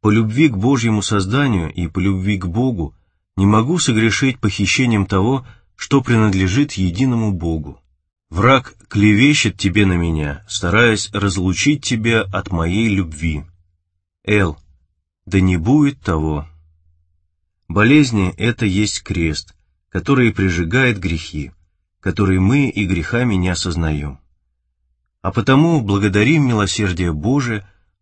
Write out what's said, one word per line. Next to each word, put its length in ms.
По 100
любви 380
к 80
Божьему 460
созданию 680
и 160
по 100
любви 400
к 80
Богу 480
не 80
могу 340
согрешить 600
похищением 680
того, 400
что 260
принадлежит 760
единому 580
Богу. 480
Враг 440
клевещет 680
тебе 260
на 100
меня, 540
стараясь 640
разлучить 680
тебя 400
от 300
моей 360
любви. 580
Эл, 320
да 140
не 160
будет 440
того. 460
Болезни — 680
это 280
есть 380
крест, 540
который 440
прижигает 680
грехи, 500
которые 400
мы 300
и 180
грехами 480
не 140
осознаем. 720
А 120
потому 480
благодарим 680
милосердие 680
Божие, 560